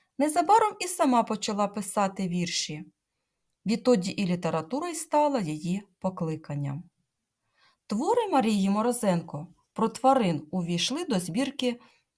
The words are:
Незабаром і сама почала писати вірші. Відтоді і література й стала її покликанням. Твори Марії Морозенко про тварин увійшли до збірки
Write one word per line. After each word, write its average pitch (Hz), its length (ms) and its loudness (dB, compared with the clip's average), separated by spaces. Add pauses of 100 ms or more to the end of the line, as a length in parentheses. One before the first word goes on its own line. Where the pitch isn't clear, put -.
(180)
Незабаром 349 640 4
і 370 80 -4
сама 254 360 2
почала 208 440 -2
писати 196 600 -2
вірші. 170 640 -4 (760)
Відтоді 226 460 2
і 202 140 -2
література 175 640 -2
й 311 60 -8
стала 294 440 0
її 170 440 -4 (160)
покликанням. 160 840 -6 (1040)
Твори 392 400 0
Марії 214 420 2
Морозенко 202 800 0 (260)
про 226 160 0
тварин 220 640 2
увійшли 180 540 -2
до 220 140 0
збірки 240 600 -4 (380)